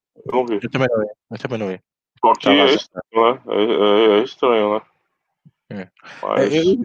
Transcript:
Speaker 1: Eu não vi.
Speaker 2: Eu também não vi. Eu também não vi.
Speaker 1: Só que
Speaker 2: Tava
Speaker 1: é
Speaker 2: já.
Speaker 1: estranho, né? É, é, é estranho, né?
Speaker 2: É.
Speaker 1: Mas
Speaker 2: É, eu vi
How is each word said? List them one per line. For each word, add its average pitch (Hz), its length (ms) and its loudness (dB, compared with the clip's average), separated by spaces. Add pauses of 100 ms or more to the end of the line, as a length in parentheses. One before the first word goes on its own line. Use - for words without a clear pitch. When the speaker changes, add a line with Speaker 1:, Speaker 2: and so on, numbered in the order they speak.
(260)
Speaker 1:
Eu - 80 -10
não 123 120 0
vi. 110 160 -4
Speaker 2:
Eu 113 100 -10
também 131 200 0
não 113 80 0
vi. 107 80 -2 (240)
Eu 113 60 -10
também 123 220 -8
não 104 80 -6
vi. 92 120 -8 (400)
Speaker 1:
Só 117 140 4
que - 120 -4
Speaker 2:
Tava - 100 4
Speaker 1:
é 143 120 4
Speaker 2:
já. 143 80 2
Speaker 1:
estranho, 113 580 -2
né? 131 140 -12
É, 104 140 -2
é, 104 580 4
é 113 40 2
estranho, 113 520 0
né? 107 60 -6 (880)
Speaker 2:
É. 95 200 -14 (320)
Speaker 1:
Mas 50 320 -2
Speaker 2:
É, 156 40 0
eu 165 60 0
vi 196 220 0